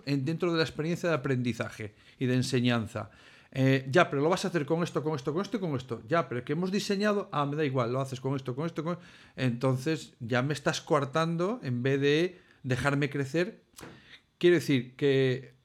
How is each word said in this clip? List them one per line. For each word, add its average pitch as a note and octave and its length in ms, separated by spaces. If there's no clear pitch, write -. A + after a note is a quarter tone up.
en, C#3 200
dentro E3 260
de E3 60
la D#3+ 60
experiencia E3 440
de D#3+ 60
aprendizaje B2 800
y C3 80
de B2+ 80
enseñanza. A#2+ 760
Eh, C3+ 380
ya, E3+ 200
pero C#3 120
lo D3+ 60
vas F#3 160
a G3 40
hacer D#3 180
con E3 160
esto, E3 200
con D#3 140
esto, C3+ 160
con F3 100
esto - 140
y G3+ 40
con E3 160
esto. A#2 320
Ya, E3 200
pero B2 160
que C#3+ 80
hemos F3+ 180
diseñado, G3+ 640
ah, D3 140
me C#3+ 100
da D#3 80
igual, C3 280
lo C3 80
haces C3 200
con C#3 160
esto, C3 180
con D3+ 120
esto, E3 180
con. E3+ 140
Entonces C3 840
ya B2 220
me D3 100
estás - 300
coartando E3 800
en B2 200
vez C3+ 180
de D3+ 380
dejarme C#3 480
crecer. C#3+ 520
Quiero F3 180
decir C3 400
que, C3+ 580